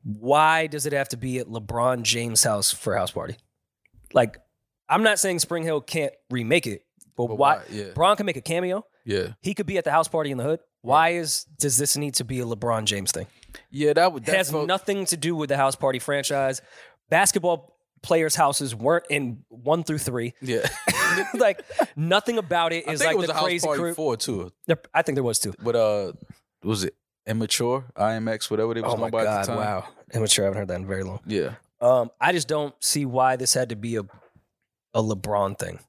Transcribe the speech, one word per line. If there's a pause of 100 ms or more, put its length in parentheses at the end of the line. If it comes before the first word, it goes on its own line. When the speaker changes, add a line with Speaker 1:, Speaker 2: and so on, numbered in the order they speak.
Speaker 1:
Why
does
it
have
to
be
at
LeBron
James'
house
for
a
house
party? (760)
Like, (500)
I'm
not
saying
Spring
Hill
can't (180)
remake
it, (300)
but
Speaker 2:
But
Speaker 1:
why?
Speaker 2:
why? (100)
Yeah.
Speaker 1:
LeBron
can
make
a
cameo. (200)
Speaker 2:
Yeah. (120)
Speaker 1:
He
could
be
at
the
house
party
in
the
hood. (220)
Why
is, (140)
does
this
need
to
be
a
LeBron
James
thing? (440)
Speaker 2:
Yeah,
that
would,
Speaker 1:
It
Speaker 2:
that
Speaker 1:
has
Speaker 2:
felt
Speaker 1:
nothing
to
do
with
the
house
party
franchise. (480)
Basketball (260)
players'
houses
weren't
in
one
through
three.
Speaker 2:
Yeah.
Speaker 1:
<laughs> (560)
Like, (340)
nothing
about
it
Speaker 2:
I
Speaker 1:
is
Speaker 2:
think
Speaker 1:
like
Speaker 2:
it
was
Speaker 1:
the
Speaker 2:
a
house
Speaker 1:
crazy
Speaker 2:
party
Speaker 1:
crew.
Speaker 2:
four
too. (140)
Speaker 1:
Yep,
I
think
there
was
too.
Speaker 2:
But,
uh, (500)
was
it (320)
Immature, (100)
I
M
X,
whatever
they
was
Speaker 1:
Oh
Speaker 2:
going
Speaker 1:
my
Speaker 2:
by
at
Speaker 1:
God,
Speaker 2:
the
time?
Speaker 1:
wow. (280)
Immature,
I
haven't
heard
that
in
very
long.
Speaker 2:
Yeah. (260)
Speaker 1:
Um, (100)
I
just
don't
see
why
this
had
to
be
a, (920)
a
LeBron
thing. (100)